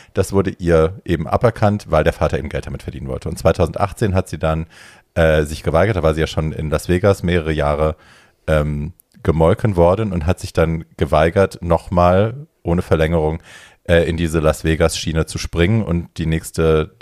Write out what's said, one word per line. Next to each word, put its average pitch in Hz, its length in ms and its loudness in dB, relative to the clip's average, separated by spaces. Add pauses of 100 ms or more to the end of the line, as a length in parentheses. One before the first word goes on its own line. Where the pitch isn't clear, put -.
(140)
das - 200 -2
wurde 95 260 0
ihr 85 460 2
eben 85 220 -2
aberkannt, 107 640 0
weil 78 140 2
der 80 100 2
Vater 76 240 -2
eben 69 120 -8
Geld 69 180 -8
damit 69 160 -12
verdienen - 240 -12
wollte. 65 220 -8
Und 78 100 -10
zweitausendachtzehn 90 720 0
hat 92 160 -2
sie 85 80 -8
dann, 80 300 -2 (480)
äh, 78 280 4
sich 76 200 -8
geweigert, 87 340 0
da 80 60 0
war 78 100 2
sie 78 80 -2
ja 76 60 0
schon 78 260 -4
in 78 160 -6
Las 73 180 -4
Vegas 90 360 2
mehrere 85 280 0
Jahre, 76 440 0 (520)
ähm, 76 460 0 (300)
gemolken 85 520 2
worden 92 380 2
und 85 120 -2
hat 90 140 0
sich - 140 -10
dann 82 320 0 (120)
geweigert, 82 640 2
nochmal 92 840 2 (160)
ohne 87 180 0
Verlängerung, 80 600 0 (460)
äh, 85 200 4
in 82 100 -2
diese 82 220 0
Las 76 240 2
Vegas-Schiene 80 640 0
zu - 120 -8
springen 98 460 0
und 85 340 -4
die - 80 -4
nächste, 80 760 0